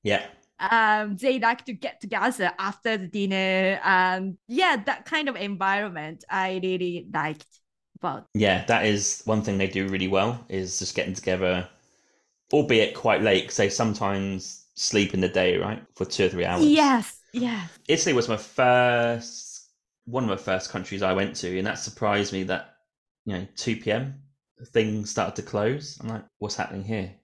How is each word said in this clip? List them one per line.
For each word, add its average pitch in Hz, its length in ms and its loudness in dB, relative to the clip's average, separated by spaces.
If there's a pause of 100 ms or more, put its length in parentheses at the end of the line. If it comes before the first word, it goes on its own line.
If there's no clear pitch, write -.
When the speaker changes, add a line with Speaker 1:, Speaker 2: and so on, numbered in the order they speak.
Speaker 1:
Yeah. 101 240 0 (320)
Speaker 2:
Um, 214 600 2
they 262 200 2
like 233 280 0
to 247 80 -10
get - 260 -10
together 208 580 -2
after 202 380 -4
the 185 120 -6
dinner, 190 760 0
and 185 540 2 (100)
yeah, 294 380 2
that - 180 -4
kind 302 240 -2
of 247 80 -4
environment 190 960 -4
I 190 340 -2
really 180 500 -2
liked 156 460 -6 (380)
about. 131 360 -6
Speaker 1:
Yeah, 98 340 2
that 117 180 2
is 104 400 0
one 107 160 2
thing 104 160 -2
they 95 100 0
do 95 220 -4
really 92 180 -2
well, 101 400 0
is 92 320 -6
just - 160 -6
getting - 180 -2
together, 92 540 0 (880)
albeit 123 420 4
quite 104 260 2
late, 98 280 4
'cause - 80 -6
they 101 120 4
sometimes 98 1040 -2
sleep 101 380 2
in 95 60 0
the 92 80 2
day, 90 300 2
right, 98 260 -4 (100)
for - 120 -4
two 95 220 0
or - 20 4
three 90 160 0
hours. 90 180 2
Speaker 2:
Yes, 285 560 6 (140)
yes. 226 360 -4 (200)
Speaker 1:
Italy - 240 2
was 117 160 2
my 107 80 0
first, 120 1300 2 (340)
one 123 180 -2
of 110 60 0
my 95 80 0
first 92 320 -2
countries 98 320 -6
I 95 100 2
went 95 260 0
to, 92 200 -4
and 95 100 -2
that - 120 -4
surprised 101 520 0
me 95 120 -2
that, 92 340 -6 (480)
you 104 80 -4
know, 92 140 -6 (100)
two 113 180 -2
P 110 160 -4
M, 135 300 -4 (460)
things 107 420 0
started 104 260 -2
to 110 80 -6
close. 120 560 -4
I'm 117 80 -10
like, 113 160 -8 (140)
"What's 104 180 -6
happening 98 300 -6
here?" 98 280 -4 (100)